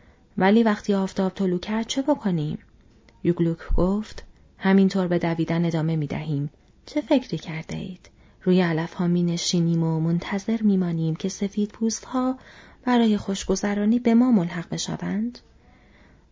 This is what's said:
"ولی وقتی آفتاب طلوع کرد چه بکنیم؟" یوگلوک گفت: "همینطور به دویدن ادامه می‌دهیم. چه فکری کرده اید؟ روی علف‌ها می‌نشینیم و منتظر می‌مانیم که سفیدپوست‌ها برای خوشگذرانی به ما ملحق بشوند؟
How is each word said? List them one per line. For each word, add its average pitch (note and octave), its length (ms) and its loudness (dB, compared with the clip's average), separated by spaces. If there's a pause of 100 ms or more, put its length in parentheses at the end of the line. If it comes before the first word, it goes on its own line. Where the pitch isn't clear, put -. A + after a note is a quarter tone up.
(380)
"ولی G3+ 260 6
وقتی G#3 300 0
آفتاب F#3+ 400 -2
طلوع F3+ 260 -2
کرد A3 280 -6
چه C4+ 140 -4
بکنیم؟" F#3 560 0 (640)
یوگلوک E3+ 520 0
گفت: F#3+ 480 0 (340)
"همینطور F#3+ 500 4
به F3 120 0
دویدن E3 460 0
ادامه E3 300 0
می‌دهیم. D3 540 -4 (360)
چه - 160 -4
فکری B3+ 360 0
کرده D#3+ 400 -10
اید؟ F3+ 320 -12 (340)
روی F#3 180 4
علف‌ها E3+ 460 0
می‌نشینیم E3+ 760 0
و D#3+ 160 0
منتظر F#3 600 -2
می‌مانیم E3+ 540 0
که F#3+ 140 -6
سفیدپوست‌ها A3+ 1080 -4 (480)
برای A#3 320 4
خوشگذرانی G#3 840 0
به A#3 140 2
ما B3+ 180 4
ملحق F3 380 0
بشوند؟ F3+ 680 -6 (920)